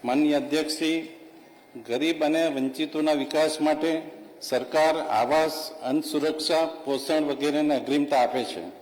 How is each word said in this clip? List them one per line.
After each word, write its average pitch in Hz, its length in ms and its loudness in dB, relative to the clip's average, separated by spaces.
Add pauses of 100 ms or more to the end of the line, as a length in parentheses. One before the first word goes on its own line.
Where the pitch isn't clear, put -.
માનનીય 147 320 2
અધ્યક્ષ 147 400 0
શ્રી, 160 320 -2 (760)
ગરીબ 151 380 0
અને 160 240 2
વંચિતોના 151 640 -2
વિકાસ 156 480 0
માટે 156 420 0 (400)
સરકાર 156 560 2
આવાસ, 147 720 0 (100)
અન્ન 135 180 0
સુરક્ષા, 156 680 0 (180)
પોષણ 147 400 0
વગેરેને 147 500 0
અગ્રિમતા 139 420 2
આપે 123 280 2
છે. 95 180 -8 (200)